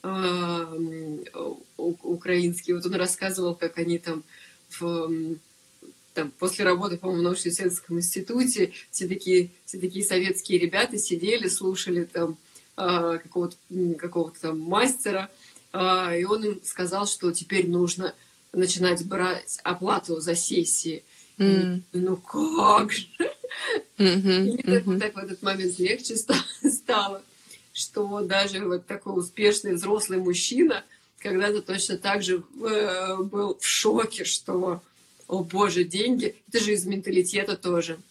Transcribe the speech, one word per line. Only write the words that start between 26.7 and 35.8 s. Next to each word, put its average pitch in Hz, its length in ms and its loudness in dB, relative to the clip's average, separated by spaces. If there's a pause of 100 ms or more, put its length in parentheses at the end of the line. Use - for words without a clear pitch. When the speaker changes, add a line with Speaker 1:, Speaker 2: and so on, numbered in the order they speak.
Speaker 1:
что 208 480 -4
даже 196 440 0
вот 180 220 -2
такой 196 300 -6
успешный 208 580 2
взрослый 190 440 0
мужчина 202 640 2 (360)
когда-то 208 420 0
точно 185 360 -2
так 196 260 -2
же, 180 200 0 (200)
э, 190 600 0
был 202 360 -2
в - 60 -6
шоке, - 600 2
что, 180 560 -2 (460)
о 185 160 -2
боже, 180 400 2